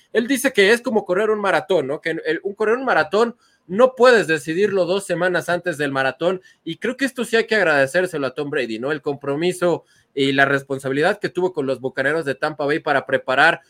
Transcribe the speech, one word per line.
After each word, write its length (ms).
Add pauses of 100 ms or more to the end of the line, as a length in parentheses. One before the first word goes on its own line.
(120)
Él 160
dice 260
que 180
es 100
como 220
correr 280
un 100
maratón, 460
¿no? 120
Que 120
el, 320
un 100
correr 240
un 80
maratón 500 (300)
no 300
puedes 320
decidirlo 580
dos 200
semanas 440
antes 280
del 160
maratón, 480 (240)
y 100
creo 220
que 80
esto 180
sí 140
hay 100
que 80
agradecérselo 720
a 60
Tom 160
Brady, 280
¿no? 140
El 100
compromiso 840 (280)
y 200
la 100
responsabilidad 760
que 120
tuvo 240
con 120
los 140
Bucaneros 460
de 100
Tampa 300
Bay 140
para 260
preparar 640